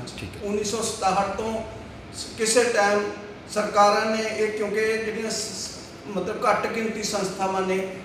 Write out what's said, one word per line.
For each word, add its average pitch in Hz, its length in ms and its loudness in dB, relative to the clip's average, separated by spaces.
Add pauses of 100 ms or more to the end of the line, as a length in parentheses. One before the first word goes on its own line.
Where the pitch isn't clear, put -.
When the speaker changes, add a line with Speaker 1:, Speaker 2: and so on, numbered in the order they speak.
Speaker 1:
'ਚ। - 100 -10
Speaker 2:
ਠੀਕ - 200 -8
ਹੈ। 208 120 -6
Speaker 1:
ਉੱਨੀ 208 160 0
ਸੌ 220 180 0
ਸਤਾਹਠ 196 540 2
ਤੋਂ 220 260 -2 (520)
ਸ-, - 100 -8 (140)
ਕਿਸੇ 226 260 6
ਟਾਈਮ 208 460 4 (440)
ਸਰਕਾਰਾਂ 208 520 6
ਨੇ 220 160 0
ਇਹ, 214 300 0
ਕਿਉਂਕਿ 208 280 0
ਇਹ 220 240 2
ਜਿਹੜੀਆਂ 214 260 -4
ਸ-, - 40 -2
ਸ-, - 360 -6 (360)
ਮਤਲਬ 208 440 0
ਘੱਟ 202 160 2
ਗਿਣਤੀ 220 360 -2
ਸੰਸਥਾਵਾਂ 190 600 0
ਨੇ, 190 420 0